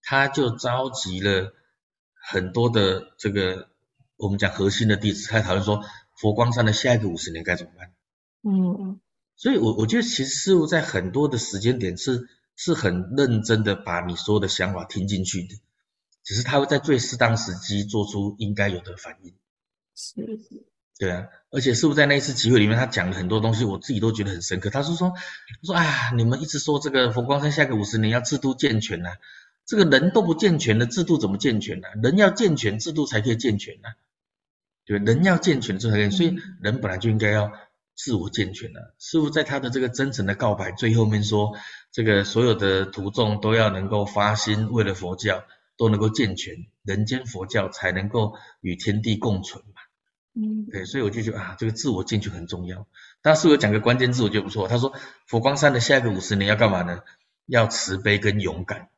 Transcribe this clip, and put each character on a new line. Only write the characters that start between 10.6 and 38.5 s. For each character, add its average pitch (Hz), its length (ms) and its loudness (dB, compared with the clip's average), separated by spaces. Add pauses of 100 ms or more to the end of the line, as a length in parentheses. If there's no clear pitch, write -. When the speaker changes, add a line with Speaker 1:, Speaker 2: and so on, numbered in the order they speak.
Speaker 1:
在 160 140 2
很 92 320 -4
多 147 160 2
的 131 80 -2
时 104 240 -6
间 123 180 2
点 90 200 -4
是， 120 280 -2 (300)
是 - 160 -2
很 92 460 -2
认 120 240 2
真 110 200 2
的 101 140 0
把 87 240 -6
你 87 160 -6
所 - 160 -2
有 104 80 4
的 95 80 -2
想 92 240 -2
法 90 140 -8
听 95 200 -6
进 98 180 -2
去 90 180 -6
的， 101 180 -14 (640)
只 101 100 -10
是 113 80 -2
他 143 160 0
会 143 60 2
在 143 140 0
最 139 200 2
适 120 200 -4
当 113 180 4
时 95 200 -4
机 101 280 -4
做 101 220 -2
出 101 320 -4
应 104 160 -4
该 101 160 0
有 90 100 -6
的 90 160 -16
反 - 260 -18
应。 90 120 -20 (600)
Speaker 2:
是。 - 300 -14 (720)
Speaker 1:
对 95 120 -2
啊， 87 160 -6 (240)
而 135 100 -2
且 127 140 4
师 160 120 2
父 147 60 4
在 147 140 6
那 143 100 4
一 139 40 2
次 143 120 -6
集 113 180 0
会 127 80 8
里 104 80 6
面， 110 120 2
他 131 80 0
讲 92 240 -2
了 95 40 -4
很 90 140 -6
多 107 120 0
东 113 120 0
西， 110 100 0
我 98 160 -2
自 - 140 -8
己 107 80 -2
都 113 100 2
觉 107 140 -4
得 98 60 -4
很 87 100 -8
深 92 180 -4
刻。 101 120 -4
他 139 120 -2
是 165 120 -2
说， 180 160 0
他 - 560 -14
说 185 100 -4
：“啊， 139 400 0
你 117 80 4
们 131 160 2
一 156 60 -6
直 151 120 -6
说 143 220 0
这 147 80 -4
个 127 240 4
佛 120 100 -2
光 139 200 0
山 147 100 0
下 147 140 4
个 131 100 -2
五 104 80 0
十 113 140 -2
年 107 120 2
要 120 100 2
制 135 180 -2
度 131 160 0
健 120 260 2
全 87 260 -6
啊， 90 100 -10 (480)
这 - 120 -2
个 202 80 8
人 143 260 6
都 220 120 4
不 165 120 2
健 170 240 4
全 110 220 2
了， 120 60 2
制 165 180 -2
度 160 120 2
怎 110 140 0
么 98 80 -2
健 113 220 2
全 92 240 -10
啊？ - 40 -14 (140)
人 135 140 4
要 202 140 8
健 185 260 2
全， 107 240 -2
制 165 120 -6
度 151 140 0
才 110 140 0
可 120 100 0
以 113 60 2
健 117 220 0
全 - 180 -12 (100)
啊。” 110 80 -14 (880)
对， 104 140 0
人 113 240 4
要 185 160 6
健 143 220 2
全， 101 180 -4
制 113 80 -4
度 110 60 2
才 104 60 4
可 104 40 4
以， 104 60 4
Speaker 2:
嗯。 - 20 2
Speaker 1:
所 170 160 4
以 185 100 2 (240)
人 113 200 -2
本 107 100 -4
来 92 80 -4
就 113 120 0
应 110 80 2
该 107 120 2
要 104 220 0 (420)
自 127 200 -6
我 90 140 -2
健 95 240 -4